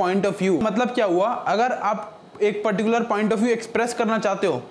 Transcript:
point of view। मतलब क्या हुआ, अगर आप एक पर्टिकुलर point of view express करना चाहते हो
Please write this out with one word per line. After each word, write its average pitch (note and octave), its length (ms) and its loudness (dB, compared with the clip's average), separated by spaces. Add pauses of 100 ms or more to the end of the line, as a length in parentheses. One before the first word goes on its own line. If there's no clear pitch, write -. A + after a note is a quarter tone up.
point F#3+ 300 0
of - 100 -6
view। F#3 220 2
मतलब A3 300 0
क्या A#3+ 120 0
हुआ, F#3 240 2
अगर A#3 420 0
आप G#3 380 -4 (320)
एक G#3 220 0
पर्टिकुलर A3+ 400 2
point G#3+ 300 0
of G#3 80 0
view A#3 140 2
express A3+ 380 -2
करना A3 260 0
चाहते G3 280 0
हो C#3 240 0